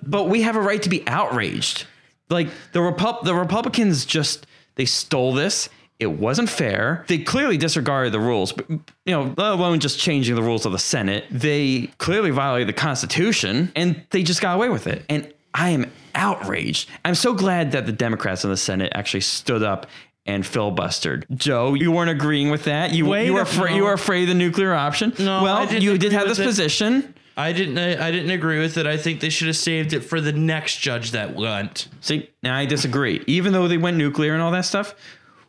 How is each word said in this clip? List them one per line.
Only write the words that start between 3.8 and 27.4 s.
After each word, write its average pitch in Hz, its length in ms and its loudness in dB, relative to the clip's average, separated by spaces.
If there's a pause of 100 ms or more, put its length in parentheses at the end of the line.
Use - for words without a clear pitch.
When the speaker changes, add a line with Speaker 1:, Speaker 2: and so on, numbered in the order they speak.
Speaker 1:
just, - 400 -2 (300)
they 131 100 0
stole 127 480 0
this. 160 340 0 (320)
It 113 60 0
wasn't 110 420 0
fair. 117 580 0
They 175 120 2
clearly 254 400 2
disregarded 139 560 0
the 107 40 2
rules, 107 320 2
but, - 200 -8
you 156 100 -4 (280)
know, 139 280 0
let 208 160 0
alone 175 260 2
just 143 200 0
changing 131 360 2
the 117 80 2
rules 113 220 0
of 104 80 -2
the 92 60 -2
Senate. 101 520 -2
They 139 680 0
clearly 196 320 0
violated 127 380 0
the 107 40 0
Constitution, 151 1040 0
and 170 320 0
they 190 140 0
just 165 180 0
got 185 160 0
away 233 140 2
with 123 160 -2
it. - 240 -4
And 147 220 -4 (200)
I 165 180 0
am 143 220 0 (220)
outraged. - 760 -2 (160)
I'm 175 100 0
so 240 200 2
glad 180 380 0
that 135 120 0
the 117 80 -2
Democrats 110 500 -2
in 101 80 0
the 95 60 0
Senate 92 380 -2
actually - 260 -2
stood - 420 0
up 98 240 -2 (380)
and 101 200 -2
filibustered. 90 840 -2 (100)
Joe, 131 380 2
you 165 180 2
weren't 170 180 2
agreeing 147 400 2
with 151 140 -2
that. 156 300 0
You, 165 100 2
Speaker 2:
Wait 147 220 2
Speaker 1:
you 185 80 2
were 196 60 2
Speaker 2:
a - 20 2
Speaker 1:
afra-, 170 280 0
you 196 100 2
Speaker 2:
no. 196 40 4
Speaker 1:
were 202 80 4
afraid 185 300 0
of 175 60 2
the 180 60 2
nuclear 180 380 2
option. 151 460 0
Speaker 3:
No, 190 240 0
Speaker 1:
Well, 196 160 2
Speaker 3:
I 202 80 0
didn't 208 160 0
Speaker 1:
you 202 160 4
did 180 80 2
Speaker 3:
agree 208 120 2
Speaker 1:
have 202 100 2
Speaker 3:
with 196 100 0
Speaker 1:
this 196 80 2
Speaker 3:
it. - 20 2
Speaker 1:
position. 214 640 2 (220)
Speaker 3:
I 160 160 -2